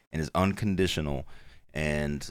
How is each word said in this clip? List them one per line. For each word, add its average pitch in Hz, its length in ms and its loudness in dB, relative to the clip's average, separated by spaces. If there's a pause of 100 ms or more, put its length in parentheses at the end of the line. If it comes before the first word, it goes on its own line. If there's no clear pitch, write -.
(120)
and 78 100 -2
is 76 140 -2
unconditional. 90 880 2 (480)
And, 73 580 -2